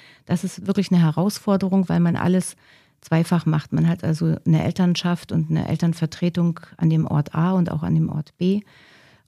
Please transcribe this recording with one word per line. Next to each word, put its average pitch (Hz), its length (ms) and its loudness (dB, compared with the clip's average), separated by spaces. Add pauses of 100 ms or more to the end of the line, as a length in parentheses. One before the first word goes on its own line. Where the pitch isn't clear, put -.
(240)
Das 180 200 -2
ist 180 220 -8
wirklich 190 240 0
eine 180 100 6
Herausforderung, 185 880 0
weil 170 120 2
man 170 160 2
alles 180 400 0 (440)
zweifach 165 460 0
macht. 151 260 -2
Man 165 160 2
hat 170 160 -2
also 160 320 0 (100)
eine 156 180 4
Elternschaft 175 680 -2
und 160 180 -2
eine 160 180 -2
Elternvertretung 170 920 -2 (160)
an 160 140 2
dem 160 160 2
Ort - 280 -2
A 170 180 0
und 180 180 2
auch 151 120 -4
an 165 120 -2
dem 160 140 2
Ort - 300 -8
B. 190 220 0 (680)